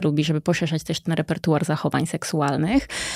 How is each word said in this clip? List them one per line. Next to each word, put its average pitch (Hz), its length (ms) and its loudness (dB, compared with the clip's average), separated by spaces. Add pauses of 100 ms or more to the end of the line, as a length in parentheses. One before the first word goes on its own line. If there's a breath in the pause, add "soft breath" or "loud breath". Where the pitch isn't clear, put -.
lubi, 151 200 2
żeby 151 160 0
poszerzać 160 420 0
też - 180 -4
ten 165 140 -2
repertuar 156 500 0
zachowań 151 420 0
seksualnych. 156 800 0 (280 loud breath)